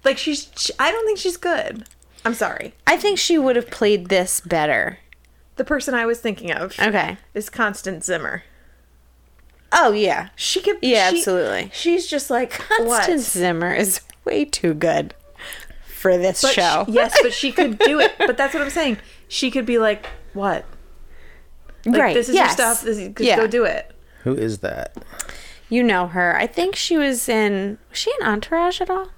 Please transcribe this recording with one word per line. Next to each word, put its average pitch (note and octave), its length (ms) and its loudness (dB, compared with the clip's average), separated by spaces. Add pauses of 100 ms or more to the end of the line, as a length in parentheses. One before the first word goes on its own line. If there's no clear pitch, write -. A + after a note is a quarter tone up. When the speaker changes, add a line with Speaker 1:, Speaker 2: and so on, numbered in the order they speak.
Speaker 1:
Like, C4+ 140 2
she's, - 400 -6
she, - 200 -4
I D4 140 0
don't A4+ 140 -4
think G#4+ 120 0
she's F4+ 200 -4
good. - 480 -4 (400)
I'm A#3 80 0
sorry. - 400 -6 (120)
Speaker 2:
I E4 120 4
think G4+ 200 0
she E4+ 200 2
would C4 180 4
have A#3+ 160 -2
played G#3 380 2
this F#3 320 2
better. D3+ 580 0 (560)
Speaker 1:
The C4 80 -4
person C#4+ 300 -2
I A#3 120 0
was A#3 140 -2
thinking F#3 320 -6
of F#3 260 -6
Speaker 2:
Okay. G3 380 0 (180)
Speaker 1:
is G#3 160 -8
Constance G3 580 -4
Zimmer. E3 360 -4 (1300)
Speaker 2:
Oh, D4+ 220 4
yeah. G3 420 0
Speaker 1:
She - 260 -2
could, G#4 200 0
Speaker 2:
Yeah, A3 300 4
Speaker 1:
she, E4+ 80 2
Speaker 2:
absolutely. E3+ 540 0
Speaker 1:
she's E4+ 340 0
just C#4+ 220 -4
like, A#3+ 220 0
Speaker 2:
Constance A4+ 380 -2
Speaker 1:
what? F4 300 2
Speaker 2:
Zimmer F3 540 -2
is F#3+ 280 0 (240)
way - 180 0
too - 300 -2
good D3+ 420 0 (680)
for F#3 320 2
this F3+ 240 0
Speaker 1:
But C4+ 120 4
she, G#3 80 2
Speaker 2:
show. E3+ 280 2
Speaker 1:
yes, - 320 4
but B3 100 4
she C#4 220 -2
could C4 260 0
do D4+ 220 4
it. G#4 140 4
Speaker 2:
<laughs> - 40 -20
Speaker 1:
But C4 160 2
that's C#4 180 0
what D#4 100 -2
I'm C#4 60 -4
saying. C#4+ 280 0 (320)
She - 200 -2
could B3 160 -2
be A#3+ 120 2
like, G#3+ 300 2 (260)
"What? G3 320 -2 (1200)
Like, B3 160 4
Speaker 2:
Right, G#3 120 4
Speaker 1:
this A#4 140 2
is - 80 2
Speaker 2:
yes. E4 140 6
Speaker 1:
your D3 40 0
stuff. A#3 280 2
This G#3+ 160 -2
is, G3+ 220 -10
Speaker 2:
Yeah. G#3+ 180 4
Speaker 1:
go A3+ 100 4
do A#3 160 2
it." - 300 -2 (300)
Speaker 3:
Who B2+ 120 0
is A2 240 -2
that? - 380 -8 (720)
Speaker 2:
You B3 140 2
know F#3 240 2
her. F3 300 2
I - 80 2
think F4 300 -2
she - 220 0
was C4+ 320 0
in, G#3 480 0 (120)
was - 80 -10
she - 220 -2
in - 80 -2
Entourage E4 540 0
at F4+ 80 -4
all? F#4+ 280 -4